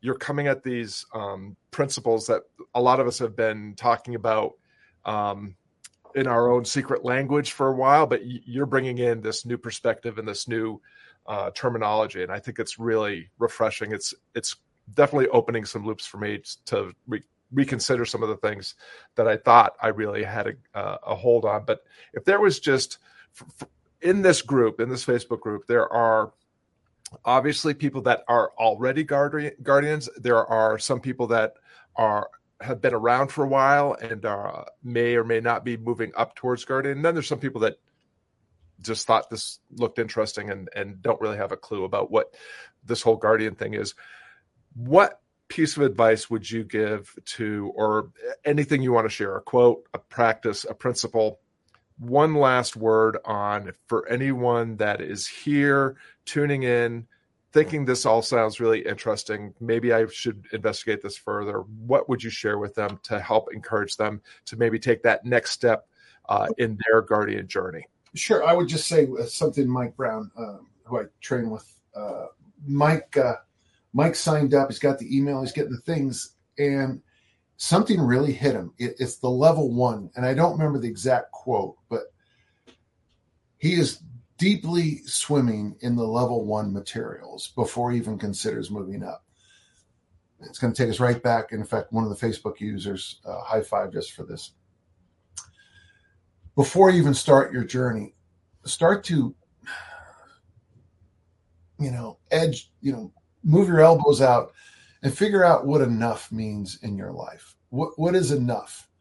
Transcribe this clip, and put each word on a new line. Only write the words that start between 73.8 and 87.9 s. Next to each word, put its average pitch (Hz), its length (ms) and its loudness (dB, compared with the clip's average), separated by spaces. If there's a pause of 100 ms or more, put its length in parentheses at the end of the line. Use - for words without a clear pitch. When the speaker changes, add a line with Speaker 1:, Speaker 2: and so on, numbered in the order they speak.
Speaker 2:
Mike 156 220 2
signed 147 400 2
up. 139 160 4
He's 113 80 -10
got 139 200 0
the 117 160 -6
email. 139 280 0
He's 127 100 -6
getting 147 200 -4
the 123 60 -8
things. 139 580 -4 (220)
And 139 440 -2 (560)
something 190 420 2
really 135 320 2
hit 131 220 0
him. 90 240 -8
It, 117 200 -6
it's 127 180 -6
the 127 120 -4
level 139 420 4
one. 117 460 -2
And 123 80 -4
I 131 80 0
don't 165 200 2
remember 151 260 0
the 120 100 -4
exact 120 440 -2
quote, 110 440 -4 (140)
but 110 240 -8 (1400)
he 170 160 2
is 160 260 0 (380)
deeply 170 680 0
swimming 110 760 -2
in 120 140 -2
the 117 120 0
level 113 380 0
one 104 280 -4
materials - 760 -10
before 120 440 -4